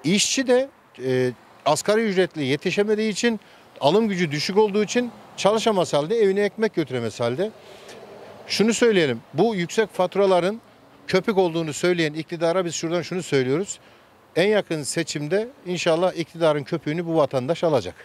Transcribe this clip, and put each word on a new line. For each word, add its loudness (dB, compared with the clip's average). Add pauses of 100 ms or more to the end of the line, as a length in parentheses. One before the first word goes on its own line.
İşçi 0
de, 2 (360)
e, 0 (340)
asgari 2
ücretli 0
yetişemediği 0
için, -2 (400)
alım 4
gücü 0
düşük -2
olduğu 2
için -2 (260)
çalışamaz 2
halde, 0
evine 2
ekmek -2
götüremez -4
halde. -2 (960)
Şunu 2
söyleyelim, 4 (140)
bu 2
yüksek -2
faturaların 2 (460)
köpük 0
olduğunu 0
söyleyen -2
iktidara -2
biz -6
şuradan -4
şunu -8
söylüyoruz. -2 (580)
En 2
yakın 0
seçimde -4 (180)
inşallah 0
iktidarın -2
köpüğünü -6
bu -2
vatandaş 0
alacak. 0 (100)